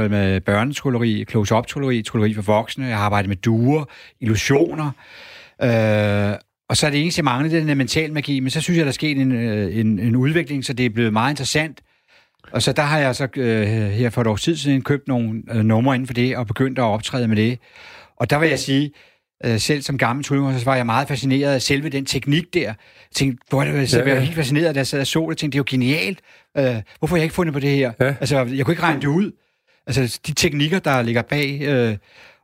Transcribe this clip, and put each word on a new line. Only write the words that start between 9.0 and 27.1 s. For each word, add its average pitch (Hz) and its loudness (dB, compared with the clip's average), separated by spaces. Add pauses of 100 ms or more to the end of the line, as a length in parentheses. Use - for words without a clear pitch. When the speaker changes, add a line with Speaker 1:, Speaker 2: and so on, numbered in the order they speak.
Speaker 1:
en, 131 2
øh, 107 0
en, 107 2
en 117 2
udvikling, 139 0
så 139 -4
det 123 0
er 123 2
blevet 110 0
meget 117 2
interessant. 147 -4 (680)
Og 117 -2
så 139 0
der 151 0
har 147 2
jeg 131 0
så, - -4 (100)
øh, 113 2
her 110 0
for 123 -2
et 113 2
års 107 0
tid 165 0
siden 139 0
købt - -2
nogle, 113 -2 (100)
øh, 113 0
numre 113 4
inden 127 -4
for 123 -6
det, 123 0
og 120 -4
begyndt 131 -2
at 123 2
optræde 113 -2
med 110 2
det. 117 2 (580)
Og 120 -2
der 147 2
vil 160 4
jeg 131 0
sige, 139 0 (540)
øh, 113 2
selv 147 0
som 139 -4
gammel 127 0
tryllekunstner, 139 0
så 117 -4
var 135 2
jeg 123 0
meget 113 2
fascineret 135 0
af 127 0
selve 143 -2
den 135 -4
teknik 143 -2
der. 175 0
Jeg 107 -6 (400)
tænkte, 135 -2
hvor 139 0
er 147 -2
det, 139 0
så - 4
Speaker 2:
Ja, 123 4
Speaker 1:
var 135 2
jeg 135 4
Speaker 2:
ja. 127 2
Speaker 1:
helt 160 -2
fascineret, 151 0
da 139 0
jeg 135 0
sad 143 -2
og 135 -2
så 160 0
det, 160 -6
tænkte, 147 -4
det - 2
er 139 2 (100)
jo 131 2
genialt. 160 0 (380)
Øh, 139 2 (360)
hvorfor 160 -2